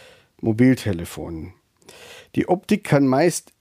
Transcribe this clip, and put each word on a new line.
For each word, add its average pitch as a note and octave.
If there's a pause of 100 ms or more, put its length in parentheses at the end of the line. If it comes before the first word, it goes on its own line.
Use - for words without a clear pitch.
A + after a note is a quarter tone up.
(400)
Mobiltelefonen. F2+ (800)
Die -
Optik -
kann C#3+
meist C#3+